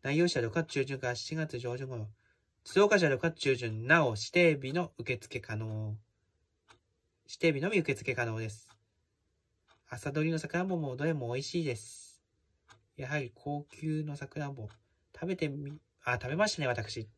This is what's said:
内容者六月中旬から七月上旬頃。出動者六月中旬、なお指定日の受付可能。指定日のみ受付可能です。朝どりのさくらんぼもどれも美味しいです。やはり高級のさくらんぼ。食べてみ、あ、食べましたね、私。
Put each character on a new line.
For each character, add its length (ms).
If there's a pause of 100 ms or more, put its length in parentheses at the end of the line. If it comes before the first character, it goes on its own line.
内 100
容 120
者 100
六 100
月 200
中 180
旬 120
か 80
ら 100
七 180
月 240
上 180
旬 80
頃。 220 (560)
出 160
動 180
者 120
六 120
月 140
中 220
旬、 300
な 180
お 60
指 200
定 260
日 140
の 260
受 200
付 240
可 160
能。 400 (1300)
指 120
定 120
日 80
の 100
み 100
受 140
付 220
可 100
能 140
で 80
す。 220 (1200)
朝 240
ど 100
り 80
の 80
さ 80
く 60
ら 100
ん 60
ぼ 80
も 180
ど 80
れ 100
も 200
美 60
味 100
し 140
い 20
で 100
す。 480 (720)
や 140
は 100
り 160
高 340
級 360
の 100
さ 120
く 120
ら 80
ん 80
ぼ。 140 (440)
食 120
べ 100
て 140
み、 240 (320)
あ、 80
食 160
べ 80
ま 100
し 80
た 60
ね、 80
私。 360 (120)